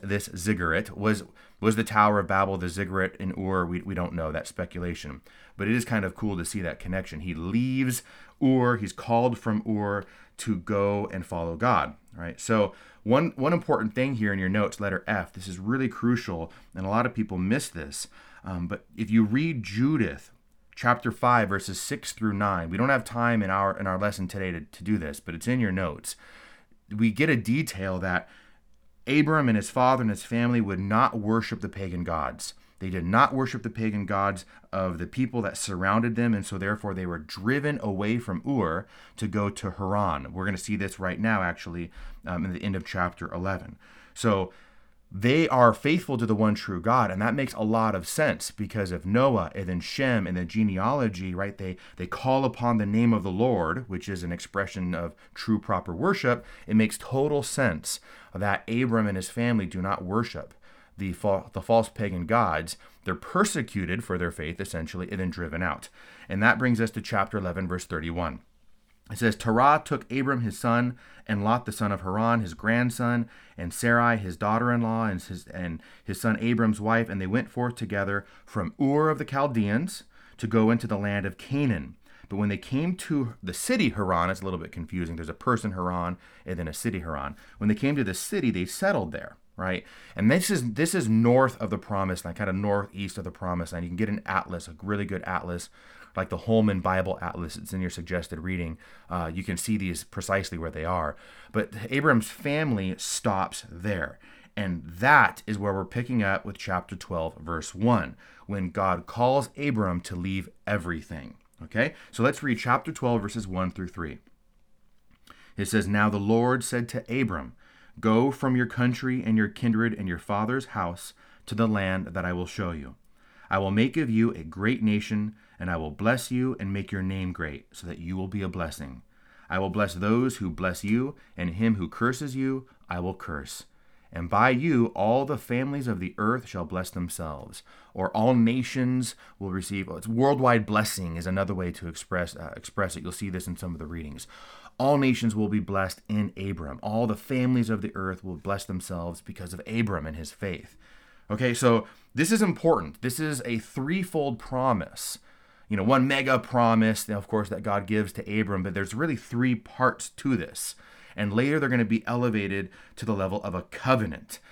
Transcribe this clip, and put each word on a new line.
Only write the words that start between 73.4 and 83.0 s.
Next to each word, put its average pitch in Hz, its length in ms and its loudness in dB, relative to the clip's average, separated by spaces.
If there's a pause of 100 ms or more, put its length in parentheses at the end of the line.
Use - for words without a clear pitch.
and 85 160 -6
Sarai 120 460 4
his 92 180 -4
daughter-in-law, 113 720 2
and 95 160 -2
his, 90 240 -12
and 85 360 -6 (220)
his 95 160 -6
son 113 180 2
Abram's 113 420 4
wife, 113 280 2
and 98 120 -4
they 95 60 -2
went 110 240 0
forth 120 240 -2
together 101 520 -2 (180)
from 90 360 -4
Ur 143 280 4
of 151 100 0
the 147 60 -4
Chaldeans 135 800 0 (320)
to 120 100 -6
go 110 240 6
into 117 160 2
the 104 120 -2
land 101 280 -2
of 95 120 -6
Canaan. 127 580 -2 (320)
But 98 80 -6
when 104 140 2
they 98 80 -2
came 160 380 -2
to 139 460 -2